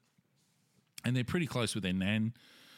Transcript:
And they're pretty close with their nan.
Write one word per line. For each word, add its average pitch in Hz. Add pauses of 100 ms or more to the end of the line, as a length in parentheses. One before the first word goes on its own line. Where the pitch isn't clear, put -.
(1040)
And 123
they're 127
pretty 175
close 120
with 107
their 92
nan. 107 (440)